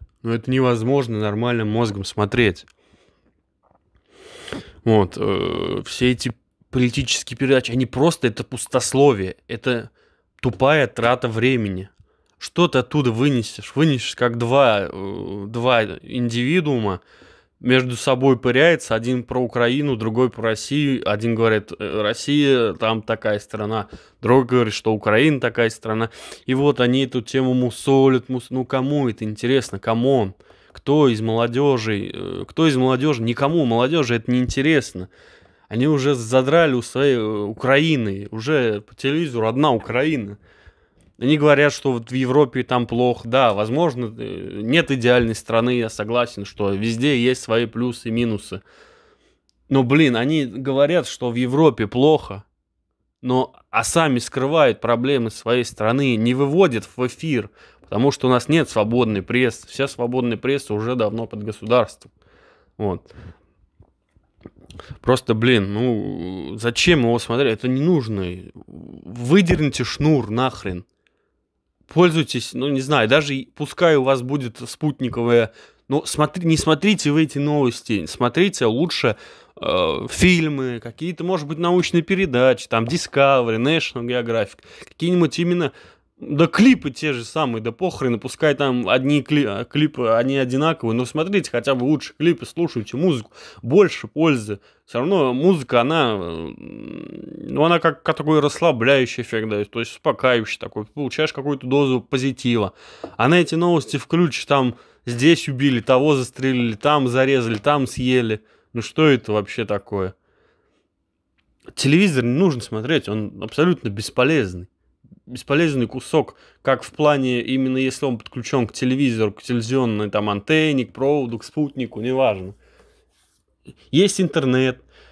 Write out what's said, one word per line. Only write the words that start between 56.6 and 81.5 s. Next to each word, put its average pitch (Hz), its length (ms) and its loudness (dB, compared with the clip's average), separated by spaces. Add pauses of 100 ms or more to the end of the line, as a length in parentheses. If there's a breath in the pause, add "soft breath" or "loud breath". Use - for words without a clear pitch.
в 123 80 -2
эфир, 123 460 -4 (300 soft breath)
потому 127 320 0
что - 160 -2
у - 20 4
нас 123 160 2
нет 156 220 2
свободной 110 540 0
прессы. 120 440 -2
Вся 135 220 -4
свободная 120 480 -4
пресса 135 380 -4
уже 110 200 -4
давно 113 320 -4
под 107 160 -12
государством. 110 720 -2 (640 soft breath)
Вот. 98 340 -6 (1900 loud breath)
Просто, - 320 0
блин, 110 400 2
ну, 101 880 -6
зачем 120 420 0
его 117 180 2
смотреть? 117 360 0
Это 127 140 -6
не 127 120 -2
нужно. 117 460 0 (400)
Выдерните 147 1200 0
шнур 139 440 2
нахрен. 110 560 -4 (1040)
Пользуйтесь, 156 640 2
ну, 127 160 -4
не 135 120 -2
знаю, 131 280 2
даже 143 280 2
и 135 180 -8
пускай 156 420 2
у 135 60 4
вас 131 180 2
будет 127 380 -6 (100)
спутниковая, 120 840 0 (340 soft breath)
но 143 160 0
смотри, 151 420 -2
не 160 120 4
смотрите 160 520 2
вы 151 120 4
эти 143 160 -2
новости, 135 680 -2
смотрите 127 600 0
лучше, 120 500 0 (420 loud breath)
э, 82 520 -2
фильмы, 151 720 2
какие-то, 156 400 -10
может 175 240 -2
быть, 156 120 -8